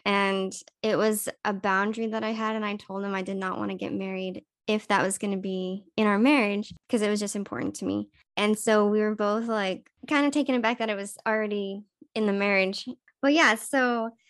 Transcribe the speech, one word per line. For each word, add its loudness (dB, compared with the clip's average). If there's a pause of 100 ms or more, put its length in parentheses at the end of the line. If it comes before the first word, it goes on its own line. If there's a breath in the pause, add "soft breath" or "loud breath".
And 0 (280)
it 2
was 0 (160)
a 0
boundary 0
that -2
I -2
had. -2
And -2
I -4
told -8
him -4
I -2
did -6
not -4
wanna -4
get -6
married -6 (240)
if 0
that 2
was 0
gonna -2
be -6 (140)
in 4
our 4
marriage, 2 (160)
'cause 2
it 2
was 0
just -4
important -6
to -8
me. -2 (280 soft breath)
And 2
so 4
we 2
were 0
both, 0
like, -4 (160)
kinda 2
taken 2
aback 2
that -2
it -2
was -8 (100)
already -2 (320)
in 0
the 2
marriage. 0 (340)
But 4
yeah, 6
so 0 (180 soft breath)